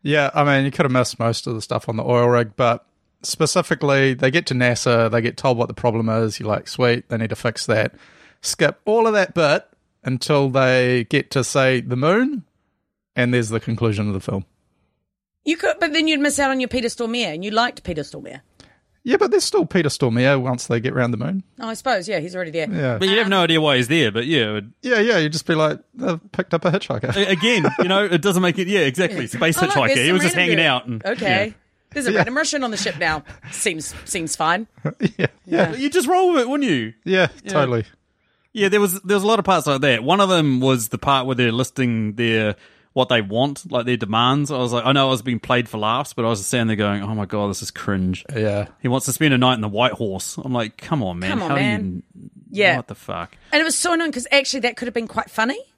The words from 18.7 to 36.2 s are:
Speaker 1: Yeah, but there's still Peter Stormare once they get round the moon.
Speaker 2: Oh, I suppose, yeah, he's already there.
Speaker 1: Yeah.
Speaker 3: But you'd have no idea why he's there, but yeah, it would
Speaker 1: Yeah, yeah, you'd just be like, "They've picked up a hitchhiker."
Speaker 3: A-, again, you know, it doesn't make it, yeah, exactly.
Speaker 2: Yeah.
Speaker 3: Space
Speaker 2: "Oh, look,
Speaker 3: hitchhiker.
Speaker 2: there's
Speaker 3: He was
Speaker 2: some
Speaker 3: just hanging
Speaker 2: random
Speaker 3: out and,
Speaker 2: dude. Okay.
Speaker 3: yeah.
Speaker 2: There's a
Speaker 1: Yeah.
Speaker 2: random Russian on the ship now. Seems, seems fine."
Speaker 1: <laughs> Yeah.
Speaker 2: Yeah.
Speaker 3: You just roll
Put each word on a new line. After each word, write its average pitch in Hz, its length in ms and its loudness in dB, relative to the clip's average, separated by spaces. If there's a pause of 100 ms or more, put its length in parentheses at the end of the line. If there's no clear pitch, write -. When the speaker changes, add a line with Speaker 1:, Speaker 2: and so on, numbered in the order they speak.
Speaker 1:
Yeah, 247 140 2
but 381 140 2
there's 392 140 2
still 392 200 0
Peter 165 240 0
Stormare 131 520 2
once 123 260 -4
they 117 140 0
get 123 120 -4
round 120 200 0
the 113 40 -4
moon. 170 260 -4 (160)
Speaker 2:
Oh, 226 100 -8
I 226 40 -8
suppose, 208 360 -2
yeah, 196 100 -2
he's 175 160 -8
already 180 160 -6
there. 160 180 -4
Speaker 1:
Yeah. 139 280 -2
Speaker 3:
But 185 100 0
you'd 196 100 2
have 220 120 2
no 190 140 4
idea 165 180 2
why 147 160 4
he's 123 100 2
there, 139 240 2
but 113 160 -2
yeah, 131 220 2
it 107 40 -4
would 107 280 -6
Speaker 1:
Yeah, 240 180 0
yeah, 214 200 2
you'd 151 120 0
just 156 160 -6
be 170 80 2
like, 156 240 0 (140)
"They've 185 260 -4 (140)
picked - 200 -4
up 165 120 -2
a 175 60 4
hitchhiker." 123 440 -2
Speaker 3:
A-, 196 160 0
again, 196 340 2 (140)
you 196 80 2
know, 190 160 2
it 175 180 2
doesn't 185 200 2
make 175 180 0
it, 175 80 -2
yeah, 196 140 2
exactly. 160 400 0
Speaker 2:
Yeah. 117 60 -4
Speaker 3:
Space 165 300 0
Speaker 2:
"Oh, 359 80 0
look, 381 80 0
Speaker 3:
hitchhiker. 269 220 2
Speaker 2:
there's 123 120 2
Speaker 3:
He 165 40 2
was 185 100 2
Speaker 2:
some - 60 0
Speaker 3:
just - 80 0
hanging 170 220 2
Speaker 2:
random 165 100 2
Speaker 3:
out 127 200 0
and, 117 140 -8
Speaker 2:
dude. 196 120 -6
Okay. 196 340 -2
Speaker 3:
yeah. 220 60 -12 (380)
Speaker 2:
There's 277 160 -4
a - 40 0
Speaker 1:
Yeah. 220 60 0
Speaker 2:
random 233 200 0
Russian 302 260 -2
on 240 80 -4
the 208 60 -6
ship 170 220 -6
now. 156 240 -2 (280)
Seems, - 440 -6 (100)
seems 160 300 -6
fine." 175 320 -2 (160)
Speaker 1:
<laughs> 151 160 -6 (180)
Yeah. 170 100 0 (180)
Speaker 2:
Yeah. 330 300 0
Speaker 3:
You 269 140 -2
just 311 180 0
roll 359 260 4